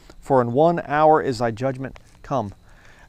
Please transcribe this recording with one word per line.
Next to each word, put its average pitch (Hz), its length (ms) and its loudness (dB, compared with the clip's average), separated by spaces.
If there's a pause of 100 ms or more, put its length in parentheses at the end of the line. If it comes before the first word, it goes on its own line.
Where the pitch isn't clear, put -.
(200)
for 131 220 2
in 120 100 -2
one 165 340 2
hour 151 360 4
is 117 160 -4
thy 120 140 -2
judgment 131 480 -8 (240)
come." 113 300 -6 (560)